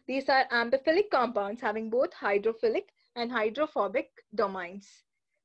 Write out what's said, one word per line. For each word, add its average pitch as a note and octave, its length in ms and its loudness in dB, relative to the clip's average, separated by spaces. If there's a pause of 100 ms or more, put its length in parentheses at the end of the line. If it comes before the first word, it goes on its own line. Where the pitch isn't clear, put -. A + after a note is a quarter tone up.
These C4 220 -2
are C4 240 4
amphiphilic C4+ 580 2
compounds A#3+ 480 0
having A3+ 300 -4
both C4 220 0
hydrophilic A3 760 0 (300)
and A#3+ 140 -4
hydrophobic A#3+ 800 -2 (260)
domains. G3 520 -4 (580)